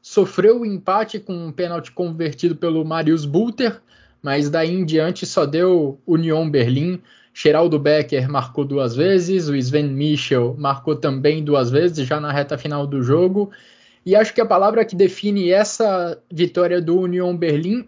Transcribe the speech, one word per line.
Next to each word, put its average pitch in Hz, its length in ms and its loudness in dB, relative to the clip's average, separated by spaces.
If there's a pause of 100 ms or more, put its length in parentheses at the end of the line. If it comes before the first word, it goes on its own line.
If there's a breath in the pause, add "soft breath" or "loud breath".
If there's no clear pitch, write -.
sofreu 208 600 4
o 233 40 -6
empate 208 540 -2
com - 160 -10
um 170 160 -10
pênalti 170 400 -6
convertido 165 640 -4
pelo 160 300 -2
Marius 160 400 0
Bülter, 220 580 -2 (400 soft breath)
mas 143 260 0
daí 160 220 0
em 185 140 -2
diante 160 420 -2
só 165 180 0
deu 160 640 0
União 160 420 0
Berlim. 143 540 0 (320 soft breath)
Geraldo 151 440 4
Becker 147 520 0
marcou 139 340 -4
duas 135 300 -2
vezes, 180 540 0
o 143 80 0
Sven 139 320 0
Michel 135 680 0
marcou 143 380 -2
também 147 480 0
duas 139 280 2
vezes, 156 360 0
já 151 140 -2
na 147 100 -6
reta 143 260 -2
final 147 300 -6
do 139 160 -4
jogo. 185 480 2 (560 soft breath)
E 185 80 2
acho 220 180 4
que - 80 0
a 220 60 2
palavra 214 380 2
que 226 100 -8
define 190 560 0
essa 190 800 0
vitória 175 500 0
do 170 200 0
União 180 360 -2
Berlim 170 520 -2